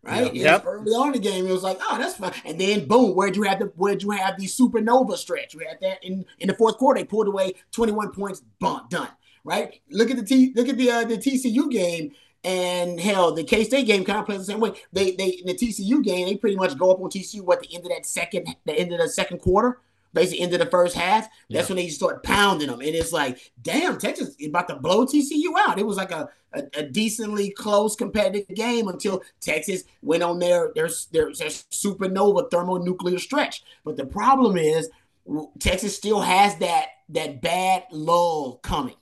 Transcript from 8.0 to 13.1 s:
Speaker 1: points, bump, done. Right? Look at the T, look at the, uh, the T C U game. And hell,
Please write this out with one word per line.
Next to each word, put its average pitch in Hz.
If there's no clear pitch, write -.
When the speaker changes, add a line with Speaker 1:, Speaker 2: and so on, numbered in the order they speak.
Speaker 1:
points, 196
bump, 175
done. 170
Right? 214
Look 220
at 240
the 226
T, 262
look 240
at 226
the, 240
uh, 233
the 226
T 269
C 247
U 285
game. 175
And 180
hell, 185